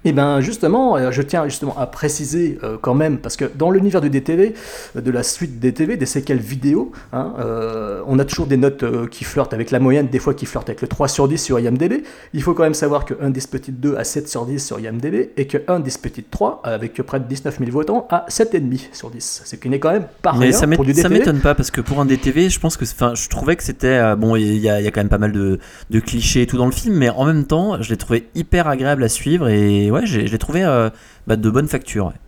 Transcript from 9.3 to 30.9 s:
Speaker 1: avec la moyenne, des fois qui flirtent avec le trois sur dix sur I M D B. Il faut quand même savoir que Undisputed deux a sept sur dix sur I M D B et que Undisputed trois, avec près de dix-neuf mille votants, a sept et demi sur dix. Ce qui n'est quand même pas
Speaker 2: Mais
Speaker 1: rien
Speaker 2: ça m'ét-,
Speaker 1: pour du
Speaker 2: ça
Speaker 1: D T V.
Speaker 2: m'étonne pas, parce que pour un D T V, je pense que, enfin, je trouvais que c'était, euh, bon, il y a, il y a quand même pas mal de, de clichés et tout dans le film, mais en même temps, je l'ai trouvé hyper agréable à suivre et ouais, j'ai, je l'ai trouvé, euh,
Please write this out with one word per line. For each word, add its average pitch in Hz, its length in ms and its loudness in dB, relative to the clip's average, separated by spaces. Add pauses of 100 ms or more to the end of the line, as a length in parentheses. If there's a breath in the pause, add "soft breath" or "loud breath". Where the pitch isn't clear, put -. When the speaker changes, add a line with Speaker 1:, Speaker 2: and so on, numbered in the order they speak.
Speaker 1:
avec 117 180 -6
la 127 80 2
moyenne, 135 300 4
des 117 100 0
fois - 140 0
qui - 140 -6
flirtent - 240 -8
avec 107 100 -10
le 120 80 -4
trois - 180 -2
sur 139 220 2
dix 156 80 0
sur 127 240 0
I 117 60 0
M 120 100 2
D 165 140 0
B. - 20 0 (400 loud breath)
Il 147 100 -4
faut 170 120 0
quand 170 80 2
même 156 100 4
savoir 147 320 0
que - 160 -8
Undisputed 131 580 -4
deux 139 180 0
a 110 80 -4
sept 147 220 -4
sur 120 200 -6
dix 135 180 -4
sur 110 160 -8
I 110 60 -8
M 113 100 -6
D 131 140 -4
B 180 40 -2 (220)
et 139 100 -2
que 143 120 -4 (100)
Undisputed 139 640 -4
trois, - 340 -2
avec 110 380 -6
près 135 180 -4
de 123 60 -8
dix-neuf 135 340 -8
mille 120 100 -2
votants, 165 400 -2
a 175 180 0
sept 226 260 0
et 185 60 2
demi 127 320 -4
sur - 180 -14
dix. - 340 -10
Ce - 100 -12
qui - 140 -8
n'est 135 120 0
quand 160 120 2
même 196 140 0 (160)
pas 131 100 2
Speaker 2:
Mais 123 140 4
Speaker 1:
rien 131 60 6
Speaker 2:
ça 151 140 4
m'ét-, 151 100 4
Speaker 1:
pour 139 100 2
du 139 80 4
Speaker 2:
ça 165 80 6
Speaker 1:
D 185 60 4
T - 20 -
V. 190 80 6
Speaker 2:
m'étonne 147 220 4
pas, 147 140 4
parce 131 160 0
que 127 120 -4
pour 135 180 -2
un 139 60 4
D 135 100 4
T 131 140 0
V, 165 180 4
je 180 100 0
pense 160 200 -2
que, 120 80 -4
enfin, 120 280 0
je - 140 -6
trouvais 143 260 0
que 170 80 -4
c'était, 131 360 0
euh, 110 180 4
bon, 110 180 2
il 107 260 2
y 107 100 2
a, 104 100 2
il 101 40 -2
y 104 40 0
a - 40 2
quand - 80 0
même 101 100 0
pas 104 80 4
mal 104 140 2
de, 98 260 0 (320 loud breath)
de 110 100 4
clichés 117 400 0
et 120 60 4
tout 127 100 -2
dans 123 80 4
le 127 80 2
film, 214 220 -2
mais 131 160 4
en 127 160 0
même 156 180 2
temps, 170 380 0
je 110 80 -8
l'ai 110 80 0
trouvé 113 360 -2
hyper 170 320 0
agréable 135 380 2
à 113 60 2
suivre 156 360 0
et 104 440 4
ouais, 175 160 2
j'ai, 110 220 0
je - 20 -2
l'ai 110 80 -2
trouvé, 160 240 -2
euh, 127 260 2 (380 loud breath)